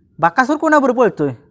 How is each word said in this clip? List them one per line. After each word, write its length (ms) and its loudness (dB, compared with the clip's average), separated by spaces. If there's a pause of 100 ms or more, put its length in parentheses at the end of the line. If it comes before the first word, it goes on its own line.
(200)
बाकासूर 380 0
कोणाबरोबर 500 2
पळतोय? 260 -4 (180)